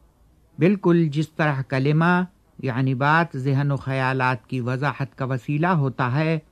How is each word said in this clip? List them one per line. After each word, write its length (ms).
بالکل 500
جس 220
طرح 320
کلمہ، 600
یعنی 320
بات، 420
ذہن 340
و 60
خیالات 720
کی 140
وضاحت 580
کا 60
وسیلہ 420
ہوتا 480
ہے 240